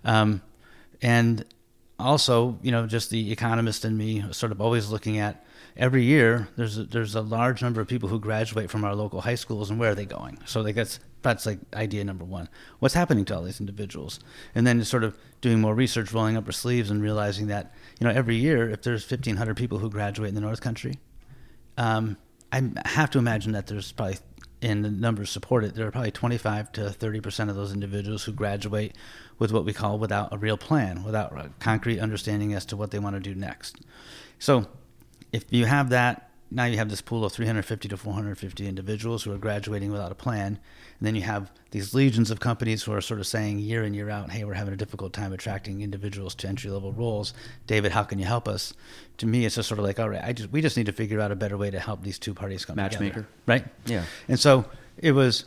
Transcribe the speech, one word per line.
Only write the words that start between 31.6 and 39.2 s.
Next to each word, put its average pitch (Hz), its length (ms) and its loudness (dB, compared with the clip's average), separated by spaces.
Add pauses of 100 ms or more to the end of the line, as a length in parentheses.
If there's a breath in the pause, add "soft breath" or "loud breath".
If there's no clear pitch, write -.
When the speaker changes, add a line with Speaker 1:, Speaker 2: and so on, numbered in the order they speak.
Speaker 1:
concrete 110 400 2
understanding 104 520 -2
as 95 120 -4
to 104 120 -8
what 104 140 -4
they 104 80 -4
wanna 101 220 -4
do 95 160 -8
next. - 400 -10 (640 loud breath)
So 123 260 4 (640)
if 113 200 -4
you 120 160 6
have 135 240 4
that, 123 400 2 (200)
now 123 140 0
you 120 140 2
have 110 100 0
this 101 140 -6
pool 113 220 -2
of 95 80 0
three 117 140 -2
hundred 110 200 0
fifty 107 220 -6
to 98 80 -6
four 101 180 -6
hundred 104 240 -6
fifty 101 280 -8
individuals 104 560 -4